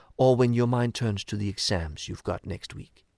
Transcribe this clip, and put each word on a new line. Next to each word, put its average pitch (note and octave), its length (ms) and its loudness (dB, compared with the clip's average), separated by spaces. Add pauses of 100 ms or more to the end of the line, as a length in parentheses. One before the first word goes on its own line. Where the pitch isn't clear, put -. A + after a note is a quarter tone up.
(180)
or C3 180 6
when A#2+ 160 4
your A#2+ 160 4
mind A#2+ 260 0
turns G#2+ 300 -2
to - 140 -6
the G2+ 100 -2
exams E2+ 640 -4
you've - 160 -12
got - 200 -6
next F#2 300 -10
week. - 300 -18 (120)